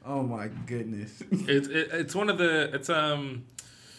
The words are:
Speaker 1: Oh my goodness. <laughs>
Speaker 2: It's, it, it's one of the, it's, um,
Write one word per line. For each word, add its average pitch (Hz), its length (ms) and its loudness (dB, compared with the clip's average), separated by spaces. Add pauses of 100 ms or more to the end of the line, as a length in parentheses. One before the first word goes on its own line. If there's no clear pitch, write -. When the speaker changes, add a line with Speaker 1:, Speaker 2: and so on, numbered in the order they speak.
Speaker 1:
Oh 139 180 -2
my 110 240 -4 (180)
goodness. 110 640 -6
<laughs> - 40 -2
Speaker 2:
It's, 139 360 4
it, 156 240 0
it's 160 240 -2
one 208 140 2
of 185 80 2
the, 160 360 4
it's, 139 160 -4
um, 143 560 0 (540)